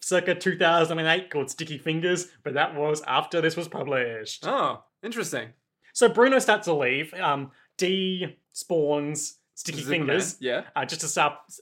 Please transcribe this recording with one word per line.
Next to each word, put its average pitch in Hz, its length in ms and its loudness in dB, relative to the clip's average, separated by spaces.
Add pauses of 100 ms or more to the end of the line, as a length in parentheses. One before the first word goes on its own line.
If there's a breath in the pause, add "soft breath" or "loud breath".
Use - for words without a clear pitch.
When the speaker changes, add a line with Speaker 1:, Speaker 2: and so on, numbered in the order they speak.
Speaker 1:
circa 180 340 2
two 180 220 0
thousand 165 420 4
and 160 80 0
eight 180 220 0
called 139 200 -4
Sticky 156 280 -10
Fingers, 165 500 0 (160 soft breath)
but 139 120 -6
that 151 200 0
was 151 320 0
after 151 320 0
this 160 160 2
was 170 140 -6
published. 123 760 -4
Speaker 2:
Oh, 170 380 -2 (180)
interesting. 160 480 -6 (440 soft breath)
Speaker 1:
So 240 160 6
Bruno 254 300 6
starts 208 260 2
to 170 80 0
leave. 139 400 0
Um, 143 380 -2 (260 soft breath)
Dee 185 600 -2 (320)
spawns 147 680 0 (180)
Sticky 156 240 -8
Speaker 2:
Zipper 131 100 -6
Speaker 1:
Fingers. 165 500 0
Speaker 2:
Man, 127 120 -4
yeah. 160 120 -2 (180)
Speaker 1:
Uh, 131 40 -4
just 160 180 -8
as, 160 140 -4
uh, 151 140 4 (300)